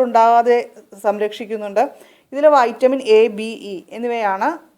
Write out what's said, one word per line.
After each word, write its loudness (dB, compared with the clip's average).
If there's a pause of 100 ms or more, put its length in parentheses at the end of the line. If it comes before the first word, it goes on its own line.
ഉണ്ടാകാതെ 4 (460)
സംരക്ഷിക്കുന്നുണ്ട്. -4 (520)
ഇതിൽ -2 (120)
വൈറ്റമിൻ 0 (180)
എ, 6 (180)
ബി, -8 (220)
ഇ -10 (220)
എന്നിവയാണ് -4 (300)